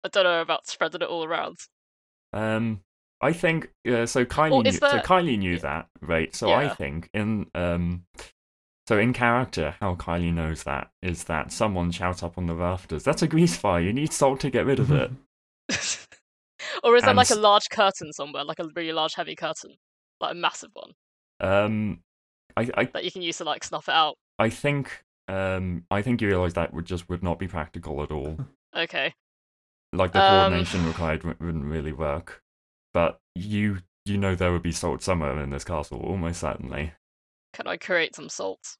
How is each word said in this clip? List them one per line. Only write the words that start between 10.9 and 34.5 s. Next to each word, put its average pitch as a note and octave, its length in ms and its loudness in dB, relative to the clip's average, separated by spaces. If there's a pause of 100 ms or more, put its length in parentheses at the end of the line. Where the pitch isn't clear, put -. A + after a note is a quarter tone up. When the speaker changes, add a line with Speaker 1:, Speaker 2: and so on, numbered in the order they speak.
Speaker 2:
is F2 220 -4
that D#2+ 280 -4
someone F2+ 400 0
shouts F2+ 300 -2
up F2 140 -8
on F2+ 100 -4
the E2+ 80 -2
rafters, F2 500 -4
"That's D#3 180 0
a D#3+ 60 2
grease E3+ 280 4
fire, F2 240 2
you F#2 120 2
need D3 200 -2
salt C#3 280 2
to C#3+ 100 -2
get A2+ 160 2
rid C3 140 2
of C3+ 100 2
it." F#2 200 2 (580)
Speaker 1:
<laughs> - 400 -6 (720)
Or A#3 140 8
is A#3+ 60 8
there, B3+ 80 6
Speaker 2:
And - 60 6
Speaker 1:
like, B3 140 8
a A#3 40 6
Speaker 2:
s- G#3+ 40 2
Speaker 1:
large G#3 320 6
curtain F#3+ 420 0
somewhere, D3 320 -8
like, D#3 140 -8
a E3 160 -6
really E3 180 -6
large D#3+ 220 -2
heavy D#3 220 -6
curtain, - 400 -8 (440)
like, D#3 120 -4
a - 20 -6
massive - 400 -4
one? - 180 -18 (480)
Speaker 2:
Um, G#2 600 2 (560)
I, A#2 180 0
I - 120 2
Speaker 1:
That F#3 180 -8
you F#3 80 -4
can F#3 100 -10
use E3 160 -6
to, F3 60 -8
like, D3+ 200 -4
snuff - 240 -8
it C#3 60 -2
out. D#3 220 2 (220)
Speaker 2:
I A2+ 120 2
think, - 540 -4 (240)
um, F#2+ 640 -4
I G2+ 120 0
think A#2+ 180 0
you G#2+ 80 2
realise F2+ 260 2
that E2+ 200 0
would E2+ 120 -6
just, F2+ 220 -6
would F2 140 -4
not F2 160 -2
be F#2+ 100 -6
practical D2+ 540 -6
at D2 100 -6
all. D2+ 300 -6
Speaker 1:
<laughs> - 60 -10 (280)
Okay. E3 380 -4 (800)
Speaker 2:
Like, F2+ 180 2
the G2 100 6
Speaker 1:
Um, F#2+ 60 8 (220)
Speaker 2:
coordination F2 360 0
required D#2+ 360 -2
w-, E2 180 -6
wouldn't E2 240 -4
really D2+ 280 -4
work. D2 500 -6 (500)
But E2+ 280 2 (140)
you, G#2 440 -2 (260)
you G2+ 140 -2
know G2 160 2
there F2 180 2